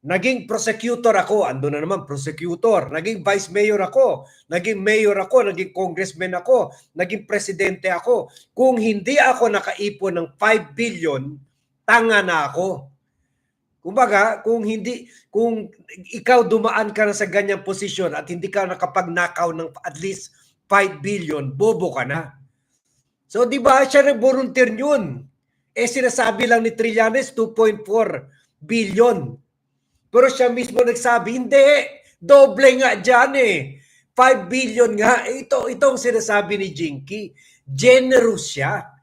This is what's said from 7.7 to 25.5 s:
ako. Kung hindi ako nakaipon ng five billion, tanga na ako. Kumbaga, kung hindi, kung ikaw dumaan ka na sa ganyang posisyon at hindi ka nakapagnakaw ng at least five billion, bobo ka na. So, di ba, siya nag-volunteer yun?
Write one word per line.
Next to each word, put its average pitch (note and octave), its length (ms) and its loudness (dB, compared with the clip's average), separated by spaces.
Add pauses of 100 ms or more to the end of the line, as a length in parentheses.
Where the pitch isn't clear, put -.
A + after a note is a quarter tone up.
ako. F#3 400 0 (240)
Kung B3 320 2
hindi G#3+ 320 -2
ako B3+ 320 2
nakaipon G3+ 720 -4
ng E3 160 -8
five A3 400 0
billion, D#3 640 -6 (480)
tanga A3+ 320 4
na E3 320 -2
ako. E3 400 -6 (880)
Kumbaga, G#3 640 0
kung A3 240 -2
hindi, A3 400 -8 (240)
kung A3 400 -2 (400)
ikaw A#3+ 400 2
dumaan A3 400 0
ka G#3 160 0
na G3+ 80 -4
sa G#3 80 -4
ganyang G3 400 -4
posisyon F#3+ 480 -6
at D3+ 160 -10
hindi F3 240 -10
ka F#3+ 160 -2
nakapagnakaw F3 880 -4
ng E3 160 -10 (160)
at C#3 160 -14
least F#3+ 320 -10 (320)
five G3 320 0
billion, D#3 480 -6
bobo E3+ 480 -2
ka C3 80 -4
na. C#3+ 320 -8 (880)
So, A#3 240 0
di A3+ 80 -4
ba, C4+ 320 4
siya C#4 160 6
nag-volunteer B3+ 720 2
yun? A3 480 -2 (480)